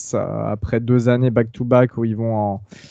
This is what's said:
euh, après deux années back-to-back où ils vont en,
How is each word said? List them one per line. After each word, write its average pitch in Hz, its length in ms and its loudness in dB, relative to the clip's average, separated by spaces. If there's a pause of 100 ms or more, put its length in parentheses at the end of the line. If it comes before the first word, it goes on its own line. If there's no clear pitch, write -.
(140)
euh, 107 320 -4
après 107 340 -4
deux 120 300 2
années 123 220 2
back-to-back 120 640 2
où 117 80 -2
ils 110 100 -2
vont 113 180 -4
en, 101 280 -4 (300)